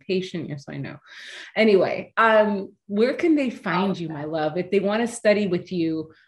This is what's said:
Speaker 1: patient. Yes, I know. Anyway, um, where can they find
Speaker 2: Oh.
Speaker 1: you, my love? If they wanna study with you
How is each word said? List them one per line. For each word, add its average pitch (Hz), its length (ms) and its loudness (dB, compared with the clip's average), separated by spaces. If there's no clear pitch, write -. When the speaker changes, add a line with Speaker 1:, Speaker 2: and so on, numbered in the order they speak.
Speaker 1:
patient. 185 420 -4
Yes, 143 200 -12
I 147 80 -12
know. 139 200 -10
Anyway, 196 600 4
um, 214 560 4
where 214 280 0
can 339 200 2
they 269 160 0
find 190 460 -2
Speaker 2:
Oh. - 20 -8
Speaker 1:
you, 165 100 -6
my 151 160 -8
love? 156 320 -2
If 180 140 -4
they 202 100 2
wanna 214 280 0
study 208 400 2
with 175 240 -4
you 160 400 -2